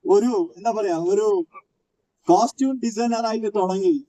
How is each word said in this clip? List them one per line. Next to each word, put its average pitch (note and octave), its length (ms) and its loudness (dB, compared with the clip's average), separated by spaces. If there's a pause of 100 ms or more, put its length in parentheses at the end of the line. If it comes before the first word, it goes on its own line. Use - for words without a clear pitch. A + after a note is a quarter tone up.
(140)
ഒരു, A3+ 160 4 (280)
എന്താ A3 200 -2
പറയാ, G4+ 180 -2 (160)
ഒരു G#4+ 140 0 (1000)
കോസ്റ്റ്യൂം C4 460 2 (100)
ഡിസൈനർ A#3 460 -2
ആയിട്ട് A3 280 -4
തുടങ്ങി F#3+ 380 0 (120)